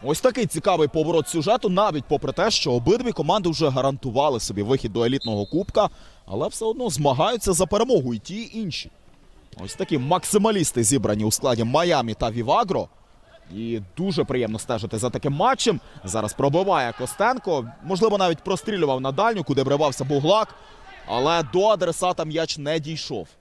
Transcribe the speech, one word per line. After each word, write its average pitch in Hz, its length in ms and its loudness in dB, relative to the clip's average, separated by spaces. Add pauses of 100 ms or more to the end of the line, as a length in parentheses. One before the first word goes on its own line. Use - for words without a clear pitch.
Ось 151 180 -2
такий 247 240 2
цікавий 160 420 2
поворот 156 400 2
сюжету, 202 420 0
навіть 180 360 2
попри 135 260 -2
те, 202 200 0
що - 200 0
обидві 190 400 2
команди 170 380 0
вже 156 200 2
гарантували 131 680 0
собі 104 240 -4
вихід 117 300 0
до 117 100 2
елітного 117 420 0
кубка, 190 440 0 (360)
але 117 220 -4
все - 180 -6
одно 233 240 -2
змагаються 156 640 2
за 180 120 2
перемогу 202 480 2
і 107 60 -4
ті, 196 220 -10
і 220 180 -10
інші. - 320 -8 (720)
Ось 95 120 -10
такі 185 220 -2
максималісти 180 840 0
зібрані 107 420 0
у 110 60 0
складі 120 320 -2
Майамі 131 500 0
та 117 180 -4
Вівагро. 131 560 0 (680)
І 113 260 -6 (160)
дуже 170 260 0
приємно 113 360 -2
стежити 110 380 -4
за 123 120 0
таким 139 240 -4
матчем. 202 460 2 (240)
Зараз 104 300 -2
пробиває 143 640 2
Костенко. 160 760 -2 (120)
Можливо, 196 340 2
навіть 180 260 0
прострілював 165 580 0
на 135 100 -2
дальню, 202 320 0
куди 135 200 2
вривався 143 400 0
Буглак. 151 520 2 (520)
Але 156 360 2 (100)
до 190 140 4
адресата 180 580 0
м'яч 156 320 -2
не 151 220 -2
дійшов. 143 480 -8 (140)